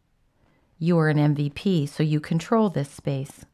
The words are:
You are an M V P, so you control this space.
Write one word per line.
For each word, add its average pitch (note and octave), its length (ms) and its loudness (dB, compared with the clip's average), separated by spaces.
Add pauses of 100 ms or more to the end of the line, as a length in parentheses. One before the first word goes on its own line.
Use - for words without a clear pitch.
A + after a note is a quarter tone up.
(800)
You E3+ 180 2
are D#3 100 4
an D3+ 120 2
M D3 160 4
V C#3+ 160 -2
P, F3 340 0
so - 160 -4
you D3+ 180 0
control G#3 500 0
this C#3+ 200 -6
space. - 640 -8